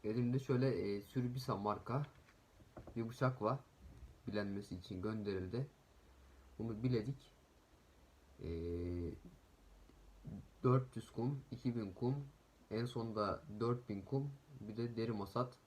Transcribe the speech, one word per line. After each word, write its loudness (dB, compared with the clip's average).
Elimde 4
şöyle, 4
e, -2
Surbisa 0
marka 2
bir 0
bıçak 0
var. 4
Bilenmesi -2
için -6
gönderildi. 0
Bunu -2
biledik. 0
E, -4
dört 6
yüz -6
kum, 0
iki 0
bin -2
kum, 0
en 2
sonda 0
dört 2
bin 0
kum, 0
bir -6
de -2
deri 0
masat. 0